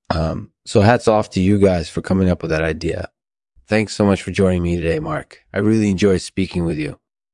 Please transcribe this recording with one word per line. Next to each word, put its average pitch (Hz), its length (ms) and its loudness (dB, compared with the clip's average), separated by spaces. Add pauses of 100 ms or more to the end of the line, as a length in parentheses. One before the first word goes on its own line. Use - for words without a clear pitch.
(120)
Um, 80 400 -4 (120)
so - 180 2
hats 117 260 4
off 107 240 2
to 95 100 -2
you 98 160 4
guys 92 320 2
for - 140 -8
coming 95 260 2
up 87 140 -2
with 82 80 -6
that 80 120 -2
idea. 80 460 -6 (580)
Thanks 107 280 -2
so - 100 0
much 98 160 2
for 98 100 -10
joining 92 320 0
me 85 120 0
today, 82 240 -2
Mark. 156 540 -10
I 98 60 -2
really 107 300 2
enjoyed 95 300 2
speaking 90 460 -4
with 82 120 -4
you. - 220 -8 (340)